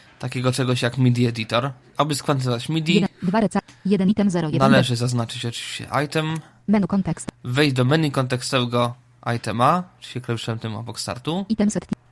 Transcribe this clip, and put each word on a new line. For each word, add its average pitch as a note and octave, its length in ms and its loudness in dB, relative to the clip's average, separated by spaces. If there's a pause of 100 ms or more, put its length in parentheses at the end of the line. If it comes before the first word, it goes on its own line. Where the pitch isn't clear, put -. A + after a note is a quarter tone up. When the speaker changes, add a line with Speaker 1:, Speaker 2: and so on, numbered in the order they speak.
(180)
Speaker 1:
takiego B2+ 340 -2
czegoś B2+ 300 0
jak B2 160 -2
midi B2 280 4
editor. A#2 460 -2 (240)
Aby D3 180 0
skwantyzować B2+ 540 -2
midi, D#3+ 260 0
Speaker 2:
Jeden, G3 140 4 (140)
dwa F#3 180 2
reca-, G3+ 200 0 (240)
jeden F#3+ 240 2
item, G3+ 220 2
zero, E3+ 180 0
jeden C3+ 220 4
Speaker 1:
należy B2+ 220 4
Speaker 2:
B. A#2 40 0
Speaker 1:
zaznaczyć A#2+ 500 -2
oczywiście - 420 -8 (160)
item. D#3 360 -4 (280)
Speaker 2:
Menu G3+ 180 2
kontekst. F#3 420 -2 (160)
Speaker 1:
Wejść C3+ 300 2
do B2+ 100 4
menu D3+ 260 4
kontekstowego B2 840 0 (420)
itema, B2 460 0 (180)
czyli - 240 -12
klawiszem A2+ 340 -4
tym A2 180 -8
obok A#2 240 -10
startu. D#3+ 480 -6
Speaker 2:
Item G#3 220 2
set, - 160 -6 (260)